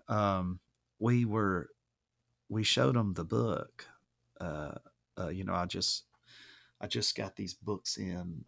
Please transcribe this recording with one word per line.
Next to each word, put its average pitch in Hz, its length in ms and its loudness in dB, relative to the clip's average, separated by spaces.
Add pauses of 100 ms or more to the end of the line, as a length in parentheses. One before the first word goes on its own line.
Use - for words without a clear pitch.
um, 95 500 2 (400)
we 120 260 4
were, 101 440 2 (800)
we 107 160 0
showed 127 320 4
'em 104 180 2
the 85 100 -4
book. 113 600 -2 (540)
Uh, 76 340 -6 (440)
uh, 87 100 -2
you 90 160 -4
know, 92 100 -2
I 87 120 0
just, - 380 -2 (760)
I 104 60 -6
just 113 300 0
got 98 200 -6
these 98 180 -6
books - 420 -4
in, 87 520 -6